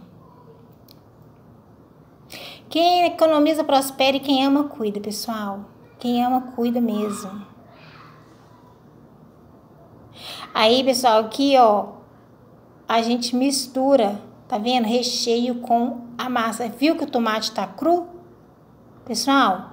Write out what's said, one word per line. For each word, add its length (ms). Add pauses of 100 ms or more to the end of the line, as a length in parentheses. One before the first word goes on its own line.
(2750)
Quem 380
economiza, 560
prospera 540
e 20
quem 260
ama, 200
cuida, 340
pessoal. 600 (360)
Quem 260
ama, 320
cuida 240
mesmo. 680 (3000)
Aí, 300
pessoal, 380
aqui, 360
ó, 360 (920)
a 140
gente 340
mistura, 840 (260)
tá 120
vendo? 260
Recheio 760
com 400 (140)
a 140
massa. 400
Viu 260
que 100
o 40
tomate 420
tá 140
cru? 480 (920)
Pessoal, 680